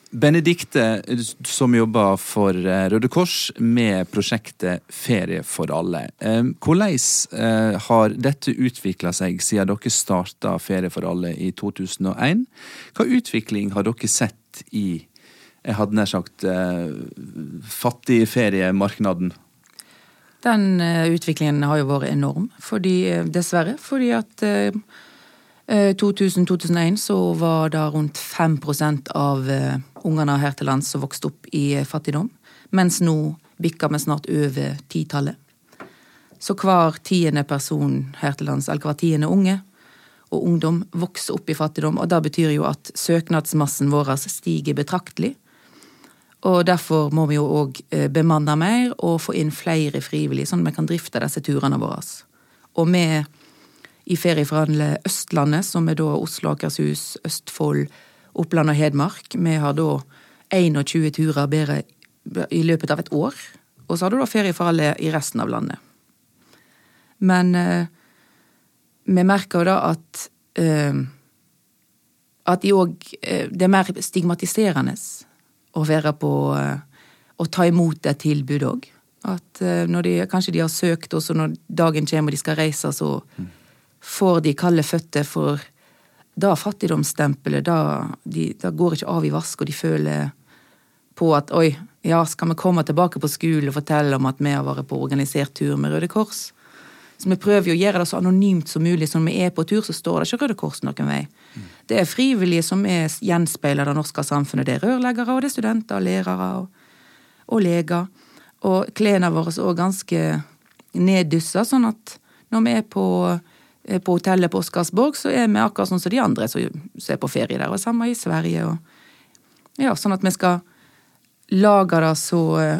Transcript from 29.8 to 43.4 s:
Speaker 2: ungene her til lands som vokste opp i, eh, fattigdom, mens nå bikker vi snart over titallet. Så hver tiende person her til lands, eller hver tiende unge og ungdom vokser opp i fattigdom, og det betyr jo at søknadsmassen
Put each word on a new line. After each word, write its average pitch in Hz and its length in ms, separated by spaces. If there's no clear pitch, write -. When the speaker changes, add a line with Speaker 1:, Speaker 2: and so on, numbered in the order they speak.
Speaker 2:
ungene 151 340
her 143 140
til 139 140
lands 139 220
som 143 120
vokste - 260
opp - 260
i, 143 220
eh, 139 100
fattigdom, 156 440
mens 180 280
nå 156 360
bikker 165 300
vi 151 80
snart 147 300
over 139 480
titallet. 147 460
Så - 160
hver 175 480
tiende 156 440
person 139 720
her 143 140
til 147 140
lands, 139 220
eller 147 120
hver 151 180
tiende 156 320
unge 190 320
og - 140
ungdom 170 480
vokser - 420
opp - 140
i 156 60
fattigdom, 156 440
og - 100
det 170 140
betyr 156 320
jo 151 100
at 143 300
søknadsmassen 156 920